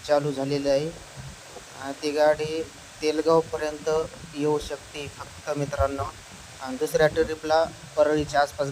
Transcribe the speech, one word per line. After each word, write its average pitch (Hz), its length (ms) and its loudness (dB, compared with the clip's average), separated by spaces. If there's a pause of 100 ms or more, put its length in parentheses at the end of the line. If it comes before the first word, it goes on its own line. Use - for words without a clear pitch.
चालू 147 240 0
झालेलं 139 380 -2
आहे. 143 200 2 (920)
आणि 139 100 -8 (100)
ती 147 80 0
गाडी 151 520 2 (380)
तेलगावपर्यंत 156 880 2 (460)
येऊ 151 240 0
शकते 143 480 -10
फक्त 139 500 -10
मित्रांनो. 139 460 0 (580)
आणि 131 160 -8
दुसऱ्या 156 300 4
ट्रिपला 160 560 2 (340)
परळीच्या 147 440 4
आसपास 143 300 0